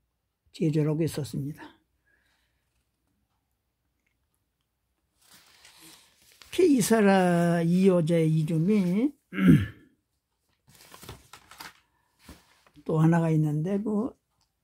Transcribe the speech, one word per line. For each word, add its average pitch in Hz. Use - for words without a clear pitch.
제조라고 156
했었습니다. 143
이렇게 359
이 277
사람, 175
이 185
여자의 170
이름이 175
<clears throat> -
또 156
하나가 165
있는데, 156
그 214